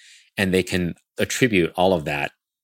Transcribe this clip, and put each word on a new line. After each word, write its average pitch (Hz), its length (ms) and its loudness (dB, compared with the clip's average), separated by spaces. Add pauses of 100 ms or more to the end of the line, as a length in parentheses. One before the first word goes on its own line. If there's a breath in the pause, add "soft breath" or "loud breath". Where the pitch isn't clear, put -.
(380 loud breath)
and 95 160 0
they 92 80 4
can 90 320 -2 (240)
attribute 104 580 0
all 92 180 4
of 80 120 -2
that 71 240 -4 (340)